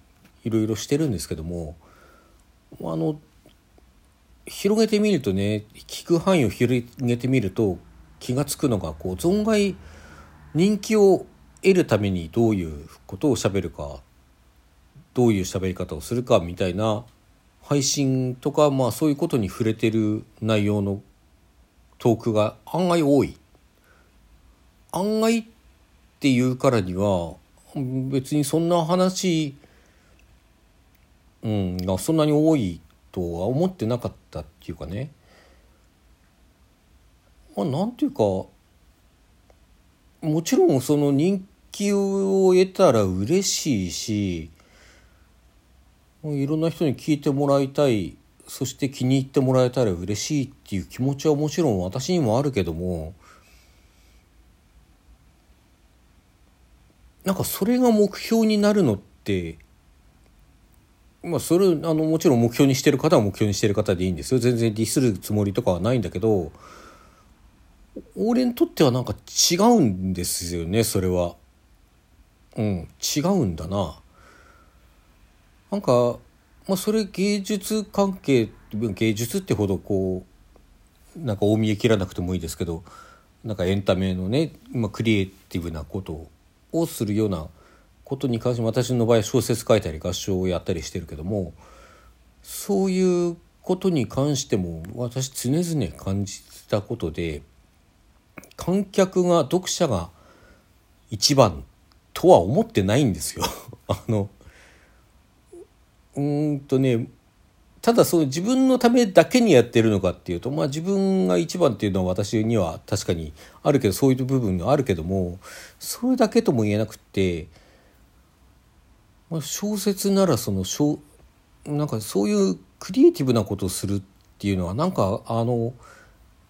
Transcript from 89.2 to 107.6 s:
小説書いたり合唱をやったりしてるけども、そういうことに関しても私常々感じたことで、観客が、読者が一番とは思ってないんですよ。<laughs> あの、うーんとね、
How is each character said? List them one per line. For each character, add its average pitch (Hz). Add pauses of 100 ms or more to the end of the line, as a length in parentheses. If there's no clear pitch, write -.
小 117
説 -
書 113
い 101
た 80
り 78
合 90
唱 92
を 92
や 87
っ -
た 98
り 82
し -
て 92
る 78
け 80
ど 76
も、 92 (920)
そ 196
う 190
い 180
う 170 (260)
こ 185
と 190
に 131
関 143
し 131
て 113
も 85 (120)
私 123
常 -
々 160
感 196
じ - (260)
た 104
こ 113
と 82
で、 78 (1120)
観 196
客 190
が、 170
読 175
者 -
が 87 (1000)
一 -
番 95 (500)
と -
は 156
思 127
っ 226
て 107
な 104
い 151
ん 101
で -
す -
よ。 - (240)
<laughs> -
あ -
の、 104 (1900)
う -
ー 147
ん 139
と 135
ね、 123 (720)